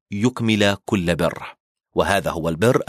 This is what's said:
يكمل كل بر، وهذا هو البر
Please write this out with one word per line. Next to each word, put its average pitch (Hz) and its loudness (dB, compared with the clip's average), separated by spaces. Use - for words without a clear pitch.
يكمل 104 2
كل 87 0
بر، - -4
وهذا 87 0
هو 82 -4
البر 107 2